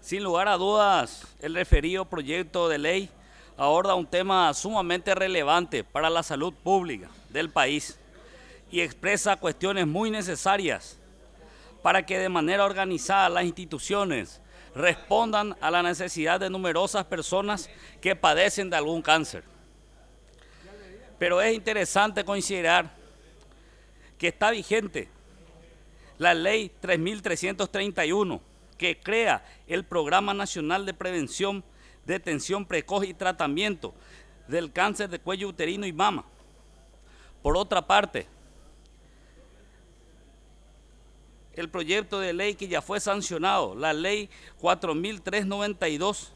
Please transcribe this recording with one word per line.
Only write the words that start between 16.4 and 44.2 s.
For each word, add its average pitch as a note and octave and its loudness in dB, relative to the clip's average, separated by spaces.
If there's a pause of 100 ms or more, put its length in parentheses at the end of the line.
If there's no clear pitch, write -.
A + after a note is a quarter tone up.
numerosas F#3 0
personas G3 -4 (320)
que F#3+ 0
padecen F#3 2
de F3 -2
algún D#3 0
cáncer. D3+ 2 (1700)
Pero F3+ 2
es A3+ 2
interesante G#3 0
considerar F3+ 0 (1200)
que F3 0
está G#3 2
vigente G#3 -4 (1080)
la E3+ 4
ley G3 0
tres F3+ 4
mil G3 -4
trescientos F#3 -2
treinta G3 -2
y D3+ 0
uno, F#3 0 (380)
que F3 -2
crea G3+ 2 (260)
el F3 -4
Programa F3+ 0
Nacional F#3+ -4
de F#3+ -8
Prevención, F#3 -4 (420)
Detención F3+ -4
Precoz F#3+ -2
y F#3 -10
Tratamiento F3 -2 (560)
del D#3 -4
Cáncer F#3+ -2
de E3+ -10
Cuello F#3+ -6
Uterino F#3+ -6
y F3+ -8
Mama. D#3 0 (1160)
Por D3 2
otra F#3 0
parte, G3 2 (3250)
el E3+ -8
proyecto F#3 -2
de F#3 -4
ley G3+ -2
que G3+ -12
ya E3+ -2
fue G3+ -6
sancionado, F3+ -2
la D#3 0
ley G3 -2 (300)